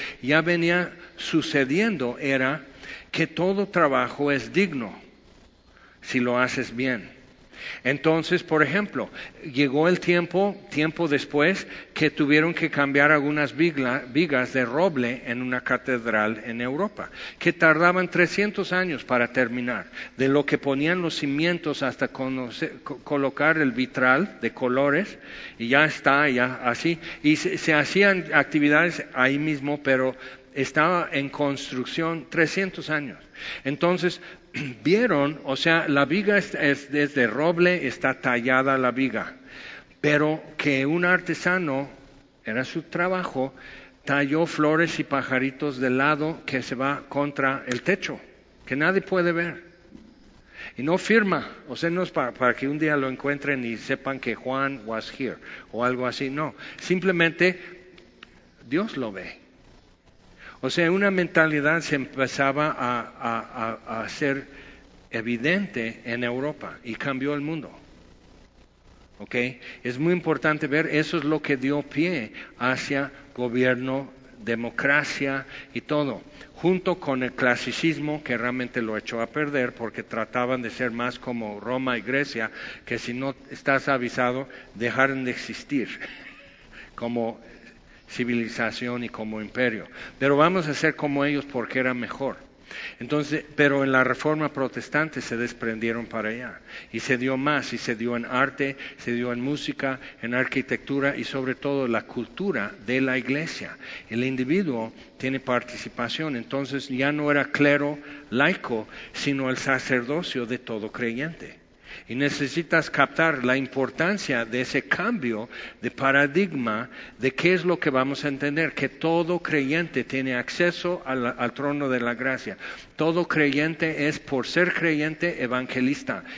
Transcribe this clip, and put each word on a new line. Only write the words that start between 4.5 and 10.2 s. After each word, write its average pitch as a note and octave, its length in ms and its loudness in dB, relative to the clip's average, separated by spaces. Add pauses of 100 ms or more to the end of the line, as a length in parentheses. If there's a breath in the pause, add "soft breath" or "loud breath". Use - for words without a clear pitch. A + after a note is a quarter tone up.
digno C#3+ 460 0 (1000 soft breath)
si - 180 -2
lo B2 200 2
haces B2 360 0
bien. B2 420 -4 (680 loud breath)
Entonces, D#3+ 580 2
por D#3 200 4
ejemplo, D3 480 0 (320 loud breath)
llegó C#3+ 460 2
el F3+ 120 4
tiempo, F3 560 2 (140)